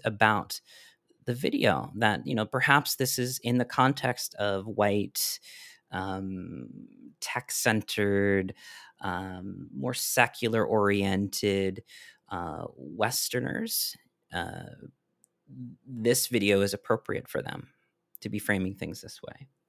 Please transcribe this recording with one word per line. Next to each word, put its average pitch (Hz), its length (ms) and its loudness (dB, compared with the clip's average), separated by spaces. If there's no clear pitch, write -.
about 107 560 4
the 120 80 -2
video 120 640 2
that, 104 300 2
you - 80 -2
know, 107 120 0
perhaps 139 500 4
this 135 240 -2
is 127 200 -2
in 123 200 2
the 120 60 2
context 131 720 2
of 98 300 -2
white, 104 760 0
um, 92 760 -6
tech-centered, 101 1400 0
um, 92 760 -8
more 127 180 -4
secular-oriented, 101 1900 2
uh, 85 340 -6
Westerners, 123 1200 -2
uh, 82 300 -6
this 120 400 2
video 101 360 4
is 101 120 2
appropriate - 540 -2
for - 160 -4
them - 240 -10
to 104 80 -6
be 104 100 -4
framing 95 340 0
things 92 280 -10
this - 200 -18
way. - 260 -16